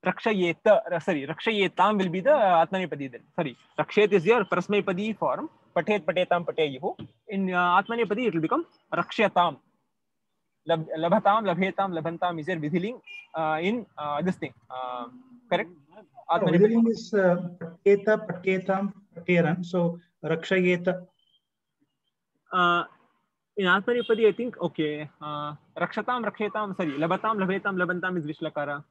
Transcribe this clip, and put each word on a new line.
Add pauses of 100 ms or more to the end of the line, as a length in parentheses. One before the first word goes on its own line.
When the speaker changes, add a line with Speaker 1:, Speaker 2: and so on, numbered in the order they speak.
Speaker 1:
Rakshayet, (100)
uh,
sorry,
rakshayetam
will
be
the,
uh,
atmanepadi
then. (120)
Sorry, (220)
rakshet
is
your
parasmay
padi
form. (240)
Pathet,
patetam,
pateyuhu. (340)
In,
uh,
atmanepadi,
it
will
become (260)
rakshayatam. (1080)
Lab-, (100)
labhatam,
labhetam,
labhantam
is
your
vidhiling, (340)
uh,
in, (120)
uh,
this
thing. (160)
Uh, (440)
correct? (200)
Speaker 2:
No, (280)
Speaker 1:
Atmanepadi.
Speaker 2:
vidhiling
is,
uh, (220)
pateta,
patetam, (240)
pateran.
So (240)
rakshayeta. (1500)
Speaker 1:
Uh, (720)
in
Atmanepadi,
I
think,
okay, (120)
uh, (220)
rakshatam,
rakshetam,
sorry,
labhatam,
labhetam,
labhantam
is
which
lakara?